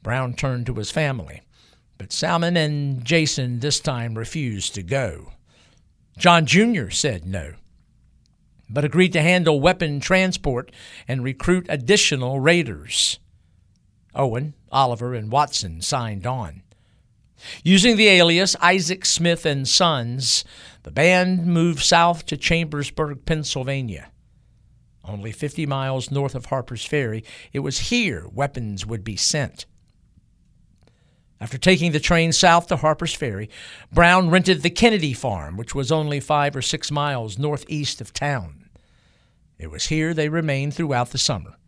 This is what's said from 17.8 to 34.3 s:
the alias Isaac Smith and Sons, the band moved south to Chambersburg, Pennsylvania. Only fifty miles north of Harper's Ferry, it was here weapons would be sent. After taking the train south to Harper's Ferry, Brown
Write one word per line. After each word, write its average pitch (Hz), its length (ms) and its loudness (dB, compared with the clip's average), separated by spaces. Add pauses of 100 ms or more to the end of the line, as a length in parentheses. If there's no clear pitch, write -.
the 214 120 8
alias 175 520 6
Isaac 185 440 2
Smith 170 420 0
and 139 200 0
Sons, 127 760 0 (380)
the - 80 -16
band 180 560 2
moved 170 360 2
south 170 440 2
to 151 100 -6
Chambersburg, 151 880 -4
Pennsylvania. 135 840 -6 (960)
Only 104 280 -10
fifty 147 340 -6
miles 135 460 -4
north 139 240 -4
of 117 100 -12
Harper's 127 380 -6
Ferry, 113 400 -4 (280)
it 135 80 -4
was 135 300 -4
here 165 420 -2
weapons 110 540 -6
would 107 160 -8
be 107 140 -8
sent. - 500 -4 (1700)
After 123 180 -10
taking 175 320 4
the 151 80 0
train 165 320 2
south 170 380 4
to 175 80 0
Harper's 156 380 0
Ferry, 107 360 -6 (400)
Brown 175 400 6